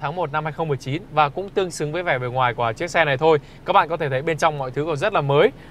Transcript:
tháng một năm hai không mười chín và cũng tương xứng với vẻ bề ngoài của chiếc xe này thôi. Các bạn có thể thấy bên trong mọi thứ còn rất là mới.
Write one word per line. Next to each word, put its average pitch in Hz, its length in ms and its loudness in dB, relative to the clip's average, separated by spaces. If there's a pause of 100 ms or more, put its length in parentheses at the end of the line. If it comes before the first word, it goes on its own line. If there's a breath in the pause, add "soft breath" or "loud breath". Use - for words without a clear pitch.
tháng 151 140 -6
một 165 160 -4
năm 151 120 -4
hai 151 100 -6
không 165 140 -4
mười 139 100 -2
chín 139 240 -6 (100)
và 151 180 2
cũng 185 200 -8
tương 185 220 -2
xứng 147 200 -6
với 175 120 -4
vẻ 147 160 0
bề 127 80 -4
ngoài 123 260 0
của 117 200 -2
chiếc 160 160 -6
xe 165 160 4
này 139 120 0
thôi. 156 220 4 (260 loud breath)
Các 170 80 -2
bạn 175 160 4
có 170 80 -2
thể 156 120 -2
thấy 135 120 -2
bên 165 160 -2
trong 151 200 0
mọi 131 140 -6
thứ 143 140 -2
còn 156 120 -2
rất 196 160 0
là 170 80 2
mới. 147 300 4 (180 loud breath)